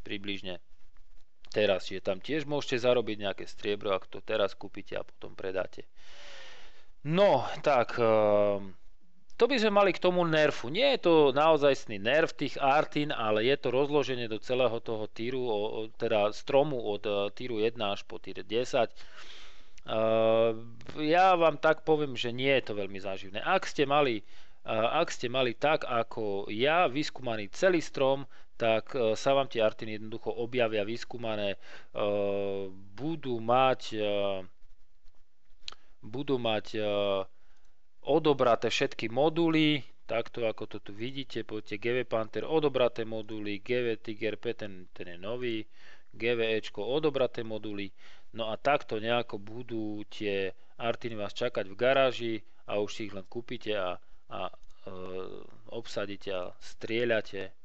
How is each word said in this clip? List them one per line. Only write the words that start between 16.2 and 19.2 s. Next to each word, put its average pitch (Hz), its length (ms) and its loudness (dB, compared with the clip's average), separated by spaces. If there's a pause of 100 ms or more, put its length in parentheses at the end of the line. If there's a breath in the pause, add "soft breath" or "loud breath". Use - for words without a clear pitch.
stromu 135 560 2
od, 104 160 -2
e, 101 320 0
týru 123 240 -4
jedna 110 400 0
až - 80 -8
po - 160 -8
týr 95 240 -8
desať. 117 480 0 (960 loud breath)